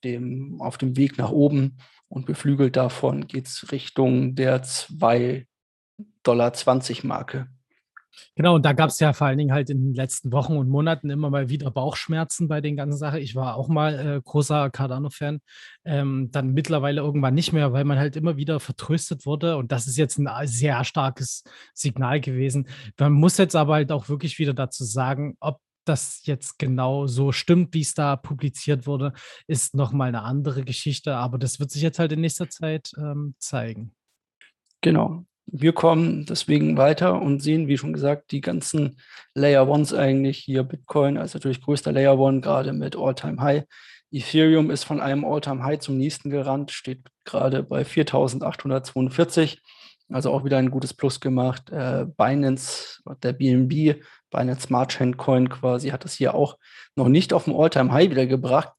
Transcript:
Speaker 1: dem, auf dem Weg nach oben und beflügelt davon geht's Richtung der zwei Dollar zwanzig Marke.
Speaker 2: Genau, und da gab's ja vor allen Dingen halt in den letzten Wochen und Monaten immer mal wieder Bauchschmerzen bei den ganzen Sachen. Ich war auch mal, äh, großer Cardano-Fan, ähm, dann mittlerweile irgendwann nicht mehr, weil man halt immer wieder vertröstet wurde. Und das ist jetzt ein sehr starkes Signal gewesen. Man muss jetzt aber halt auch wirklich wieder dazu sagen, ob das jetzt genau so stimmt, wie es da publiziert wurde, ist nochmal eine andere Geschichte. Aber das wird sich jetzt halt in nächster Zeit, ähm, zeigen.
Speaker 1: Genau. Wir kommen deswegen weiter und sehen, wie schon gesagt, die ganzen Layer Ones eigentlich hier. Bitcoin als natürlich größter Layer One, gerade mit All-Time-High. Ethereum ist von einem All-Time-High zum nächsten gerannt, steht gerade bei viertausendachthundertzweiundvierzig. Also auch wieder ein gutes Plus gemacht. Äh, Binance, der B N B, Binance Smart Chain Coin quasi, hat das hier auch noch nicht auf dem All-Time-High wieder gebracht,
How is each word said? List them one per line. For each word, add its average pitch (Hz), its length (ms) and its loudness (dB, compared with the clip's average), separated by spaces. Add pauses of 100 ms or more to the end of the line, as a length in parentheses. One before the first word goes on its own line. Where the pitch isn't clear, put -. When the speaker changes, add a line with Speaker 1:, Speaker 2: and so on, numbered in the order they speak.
Speaker 1:
dem, 131 580 -8
auf - 160 -6
dem 131 200 -2
Weg 139 200 2
nach 131 120 -2
oben 143 480 4 (300)
und 135 180 -10
beflügelt 139 500 2
davon 131 520 0
geht's - 440 -12
Richtung 131 640 0
der 131 280 2
zwei 123 840 0 (800)
Dollar 120 300 4
zwanzig 127 500 0
Marke. 131 440 -8 (880)
Speaker 2:
Genau, 170 200 6
und 151 100 4
da 143 60 6
gab's 156 300 2
ja 151 100 6
vor 143 160 0
allen 135 100 0
Dingen 143 140 0
halt 143 180 0
in 139 120 -2
den 131 120 0
letzten 131 380 -6
Wochen 147 240 0
und 131 140 0
Monaten 147 400 0
immer 143 200 -2
mal 139 200 -2
wieder 139 200 -6
Bauchschmerzen 156 800 -4
bei 151 140 -2
den 147 160 -4
ganzen 143 200 -4
Sachen. 147 220 -4
Ich 127 160 -10
war 127 200 -4
auch 123 120 -6
mal, 151 320 0
äh, 143 240 -4
großer 147 460 0
Cardano-Fan, 139 720 -6 (420)
ähm, 139 480 -2
dann 131 220 0
mittlerweile 143 480 0
irgendwann 139 320 2
nicht 160 180 2
mehr, 143 220 2
weil 139 100 2
man 139 160 2
halt 143 160 0
immer 156 220 0
wieder 143 240 -2
vertröstet - 640 -4
wurde. 151 320 0
Und 120 160 -4
das 117 140 -2
ist 123 100 -4
jetzt 147 200 0
ein 143 120 0 (180)
sehr 127 380 0
starkes 135 580 -4 (300)
Signal 135 480 -2
gewesen. 135 480 -2 (280)
Man 143 140 4
muss 151 260 6
jetzt 180 180 4
aber 151 180 4
halt 151 180 2
auch 135 160 -4
wirklich 147 320 -6
wieder 143 140 0
dazu 127 320 -6
sagen, 131 560 -4
ob 147 180 -6 (240)
das - 400 -4
jetzt - 340 -6
genau 131 500 0
so 131 260 0
stimmt, 175 400 2
wie 160 80 0
es - 140 -4
da 143 200 0
publiziert 139 720 -4
wurde, 139 240 -2 (340)
ist - 300 -4
nochmal 131 320 0
eine 117 160 -4
andere 135 400 -4
Geschichte. 131 520 -6
Aber 123 220 -4
das 127 220 -4
wird 143 100 -6
sich 143 120 -8
jetzt 160 180 -2
halt 160 140 0
in 156 80 -2
nächster 165 280 -4
Zeit, 156 480 -8
ähm, 147 420 -8
zeigen. 113 540 -8 (840)
Speaker 1:
Genau. 170 460 2 (220)
Wir 156 260 2
kommen 160 520 2
deswegen 151 500 0
weiter 156 460 4
und 143 180 0
sehen, 151 280 0
wie 139 100 2
schon 156 160 -6
gesagt, 147 380 -2
die 143 100 -4
ganzen 151 560 -2 (380)
Layer 135 320 6
Ones 147 260 2
eigentlich 135 460 2
hier. 135 240 -2
Bitcoin 143 560 0
als - 160 -8
natürlich 135 260 -4
größter 147 300 -2
Layer 135 260 6
One, 135 240 4
gerade 139 320 -2
mit 147 220 -6
All-Time-High. 143 680 -2 (460)
Ethereum 156 640 4
ist 143 140 -4
von 147 140 -4
einem 139 240 -2
All-Time-High 143 540 -2
zum 139 200 -4
nächsten 143 340 -4
gerannt, 139 400 -2
steht 127 300 -10 (240)
gerade 131 360 0
bei 139 240 -2
viertausendachthundertzweiundvierzig. 139 1800 0 (480)
Also 139 220 -2
auch 139 140 0
wieder 135 120 2
ein 127 140 2
gutes 131 240 -4
Plus 135 240 -2
gemacht. 127 500 -2
Äh, 131 380 -4 (100)
Binance, 135 840 0 (180)
der 123 120 -2
B 135 180 2
N 127 160 6
B, 151 340 2 (300)
Binance 127 340 -2
Smart 123 280 0
Chain 123 220 0
Coin 127 340 2
quasi, 127 400 -4
hat 135 160 -8
das - 100 -12
hier 135 180 0
auch 147 240 0 (380)
noch 135 120 2
nicht 151 260 4
auf 165 100 2
dem 156 120 -2
All-Time-High 151 540 4
wieder 131 160 2
gebracht, 131 540 0